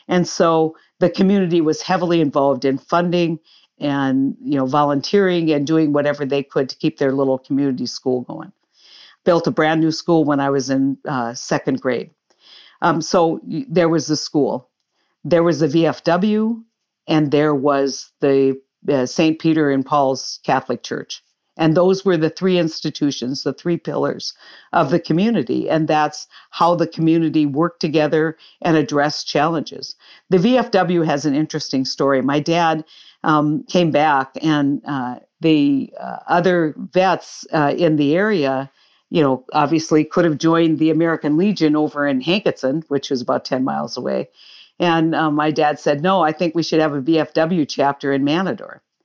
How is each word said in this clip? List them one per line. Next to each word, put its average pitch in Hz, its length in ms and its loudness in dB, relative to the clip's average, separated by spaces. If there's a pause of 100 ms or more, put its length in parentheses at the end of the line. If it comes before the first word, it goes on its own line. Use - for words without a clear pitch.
And 180 180 2
so 160 480 0 (240)
the 180 100 2
community 185 520 2
was 151 200 0
heavily 175 380 0
involved 139 460 0
in 135 140 0
funding 170 600 0 (400)
and, 135 640 0
you 139 140 -2
know, 131 80 0
volunteering 151 880 0
and 143 120 0
doing 160 280 2
whatever 147 320 0
they 139 180 -2
could 139 240 -2
to - 80 -14
keep 151 220 -4
their 135 160 0
little 135 240 0
community 135 480 -2
school 123 380 -4
going. 160 280 -14 (720)
Built 170 220 2
a 135 60 0
brand 160 300 2
new 160 100 2
school 160 340 0
when 143 140 0
I 139 100 0
was 135 220 -2
in, 135 260 0 (100)
uh, 123 280 -4
second - 440 -4
grade. 123 300 -4 (720)
Um, 165 220 0
so 165 400 0
y-, - 260 -8
there 165 180 2
was 160 200 0
the 151 80 0
school, 131 520 -2 (560)
there 170 200 2
was 165 160 2
the 156 80 2
V 165 180 2
F 147 200 -2
W, 214 580 0 (440)
and 156 220 2
there 147 240 2
was 139 560 -2 (120)
the, 135 380 2 (300)
uh, 131 160 0
Saint 160 320 0
Peter 156 320 2
and 135 160 0
Paul's 135 560 -2
Catholic - 400 -2
Church. - 400 -12 (340)
And 160 220 2
those 185 260 2
were 180 140 2
the 156 140 0
three 180 260 0
institutions, 143 840 -4
the 139 100 -4
three 170 240 -4
pillars - 560 -6 (400)
of 160 160 2
the 175 100 2
community. 156 720 -2
And 156 180 0
that's 151 380 -2 (240)
how 175 240 2
the 170 140 0
community 160 580 2
worked 156 340 -2
together 156 580 0 (260)
and 170 120 2
addressed 147 520 0
challenges. - 680 -4 (360)
The 185 80 4
V 240 180 4
F 240 140 0
W 180 320 2
has 147 240 0
an 135 80 0
interesting 147 500 -2
story. 135 380 0
My 139 160 0
dad, 160 440 0 (400)
um, 151 420 2
came 175 260 2
back, 143 400 2 (100)
and, 147 460 0
uh, 123 320 -6 (220)
the, 143 580 2
uh, 64 260 -12
other 170 500 2
vets, - 800 -2
uh, 143 240 2
in 160 200 2
the 147 180 2
area, 143 560 -2 (420)
you 170 80 2
know, 131 300 2
obviously 151 540 2
could 175 180 0
have 156 140 2
joined 165 420 2
the 156 100 2
American 160 460 0
Legion 160 400 2
over 147 320 -2
in 135 140 -2
Hankinson, 160 680 -2
which 139 220 -4
was 123 120 -2
about 135 220 -2
ten 131 220 -2
miles - 320 -6
away. 127 320 -6 (500)
And, 165 340 2
uh, 156 160 0
my 151 220 0
dad 151 300 0
said, 147 200 0
"No, 185 200 2
I 156 100 2
think 165 240 -4
we 165 80 0
should 160 160 0
have 151 140 0
a 143 80 -4
V 156 180 2
F - 140 -4
W 160 320 0
chapter 139 480 -2
in 139 100 0
Manadore." 156 560 -2 (260)